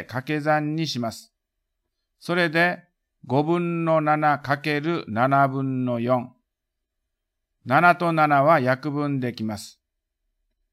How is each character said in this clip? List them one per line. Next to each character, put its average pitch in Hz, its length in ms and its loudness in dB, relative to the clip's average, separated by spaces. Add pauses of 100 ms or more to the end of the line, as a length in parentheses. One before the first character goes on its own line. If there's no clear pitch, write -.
掛 127 180 -8
け 151 180 -4
算 151 360 0
に 160 100 -4
し 135 120 -6
ま 117 140 -4
す。 - 200 -20 (840)
そ - 160 -4
れ 175 140 2
で、 170 360 0 (420)
五 131 160 2
分 170 420 0
の 160 160 2
七 151 380 0
か 143 200 -2
け 147 220 -2
る 160 280 -4
七 135 400 2
分 131 360 -4
の 123 160 -2
四。 120 320 -2 (1300)
七 160 320 4
と 175 160 -2
七 151 320 4
は 160 160 4
約 127 300 0
分 143 300 -4
で 123 120 -4
き 113 120 -8
ま 107 140 -6
す。 - 220 -20 (920)